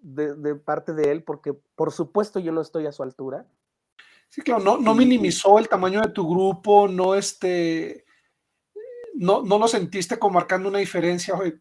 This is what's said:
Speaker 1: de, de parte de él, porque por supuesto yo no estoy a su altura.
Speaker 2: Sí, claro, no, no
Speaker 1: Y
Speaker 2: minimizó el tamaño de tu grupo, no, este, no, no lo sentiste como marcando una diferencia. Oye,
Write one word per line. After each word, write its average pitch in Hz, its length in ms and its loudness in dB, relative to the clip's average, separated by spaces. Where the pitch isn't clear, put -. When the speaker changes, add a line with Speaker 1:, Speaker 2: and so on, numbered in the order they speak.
Speaker 1:
de, 147 340 -8
de 147 200 -6
parte 151 380 -6
de 151 180 0
él, 160 120 -4
porque 147 300 -8
por 156 160 -2
supuesto 202 480 -4
yo 165 120 -6
no 160 100 -2
estoy 151 260 -8
a 147 40 -8
su 143 120 -12
altura. 131 420 -12
Speaker 2:
Sí, - 120 -12
claro, 226 220 -2
no, 202 140 4
no 220 160 2
Speaker 1:
Y 220 40 4
Speaker 2:
minimizó 214 640 6
el 226 80 0
tamaño 190 340 0
de 220 80 0
tu 196 180 -4
grupo, 196 600 4
no, 185 280 0
este, 175 920 -4
no, 202 280 2
no 208 160 2
lo 226 80 4
sentiste 202 500 -4
como 196 180 0
marcando 185 340 0
una 196 100 -2
diferencia. 180 560 -2
Oye, 170 260 -4